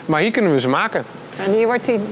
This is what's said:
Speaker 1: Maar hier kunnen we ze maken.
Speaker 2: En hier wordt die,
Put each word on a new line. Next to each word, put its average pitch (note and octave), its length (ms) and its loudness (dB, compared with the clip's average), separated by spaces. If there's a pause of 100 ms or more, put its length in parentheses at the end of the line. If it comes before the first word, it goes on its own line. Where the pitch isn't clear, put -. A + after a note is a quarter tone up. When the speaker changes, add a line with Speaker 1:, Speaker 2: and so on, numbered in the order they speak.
Speaker 1:
Maar D#3 140 2
hier G#3+ 100 2
kunnen G#3+ 220 2
we C3+ 80 4
ze B2 80 0
maken. D#3 360 0 (420)
Speaker 2:
En G3 60 2
hier A3+ 140 4
wordt A#3+ 180 0
die, A3+ 160 0 (120)